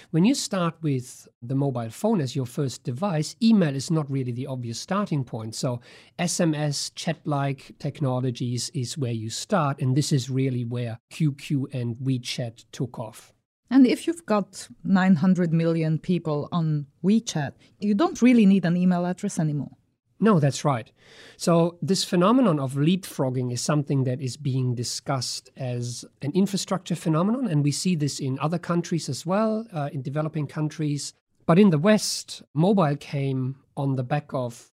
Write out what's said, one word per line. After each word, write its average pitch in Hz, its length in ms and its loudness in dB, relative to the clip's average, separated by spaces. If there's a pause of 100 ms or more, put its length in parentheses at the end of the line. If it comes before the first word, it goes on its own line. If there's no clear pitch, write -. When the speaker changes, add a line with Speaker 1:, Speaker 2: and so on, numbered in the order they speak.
(120)
Speaker 1:
When 160 120 4
you 254 120 4
start 175 460 -4
with 135 460 -4 (140)
the 120 140 -4
mobile 127 340 -2
phone 208 320 -2
as 127 140 -4
your 131 100 -2
first 135 380 -6
device, 151 580 -4
email 196 340 4
is 135 160 -6
not 156 180 -2
really 135 220 -4
the 123 160 -8
obvious 120 320 -8
starting 185 460 -2
point. 113 300 -8
So 123 260 -4 (360)
S 170 220 -2
M 165 160 2
S, 147 360 -4
chat-like 143 880 -4
technologies 127 920 -4
is 123 240 -6
where 127 140 -2
you 113 180 -6
start, 147 520 -2
and 127 160 2
this 147 160 0
is 127 160 0
really 131 340 -2
where 120 360 -6 (100)
Q 147 240 0
Q 139 400 -4
and 120 240 -4
WeChat 127 720 -6
took - 280 -8
off. - 340 -14 (400)
Speaker 2:
And 262 140 8
if - 180 0
you've 339 200 -4
got - 420 -2 (160)
nine 185 320 4
hundred 170 380 2
million 165 440 2
people 160 540 -2
on 156 360 -2 (180)
WeChat, 196 480 0 (260)
you 208 140 0
don't 330 280 0
really 233 240 8
need 190 200 6
an 175 100 2
email 180 300 2
address 180 340 -4
anymore. 147 320 -2 (480)
Speaker 1:
No, 202 220 4
that's 143 240 0
right. 127 260 -2 (460)
So 170 440 2
this 180 220 0
phenomenon 196 560 4
of 135 140 -4
leapfrogging 139 800 0
is 120 80 -4
something 147 420 0
that 127 180 -2
is 127 140 -6
being 131 400 -2
discussed - 800 -6
as 123 480 -8 (180)
an 139 120 -4
infrastructure 185 640 -2
phenomenon, 196 520 0
and 151 160 2
we 143 80 2
see 180 240 0
this 143 240 -2
in 131 200 -4
other 160 200 -2
countries 170 480 -4
as 127 180 -6
well, 220 460 -2
uh, 147 220 -6
in 139 80 -6
developing 147 460 -4
countries. 151 640 -4 (320)
But 165 120 6
in 208 120 10
the 151 100 4
West, - 640 0 (100)
mobile 160 440 4
came 135 580 -2 (220)
on 139 180 0
the 131 80 0
back 143 300 -4
of 127 440 -6